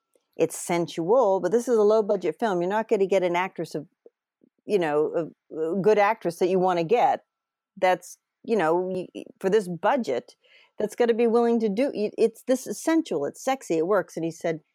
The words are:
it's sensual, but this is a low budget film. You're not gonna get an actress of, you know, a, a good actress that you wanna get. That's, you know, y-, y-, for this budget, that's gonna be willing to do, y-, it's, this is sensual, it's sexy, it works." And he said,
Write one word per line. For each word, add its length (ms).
it's 220
sensual, 840
but 120
this 160
is 100
a 60
low 180
budget 380
film. 220
You're 80
not 180
gonna 180
get 180
an 120
actress 400
of, 120
you 140
know, 520
a, 80
a 220
good 180
actress 400
that 100
you 100
wanna 240
get. 420
That's, 400
you 120
know, 200
y-, 380
y-, 120
for 100
this 180
budget, 680
that's 160
gonna 180
be 140
willing 320
to 100
do, 240
y-, 240
it's, 260
this 240
is 140
sensual, 440
it's 180
sexy, 340
it 100
works." 300
And 80
he 60
said, 300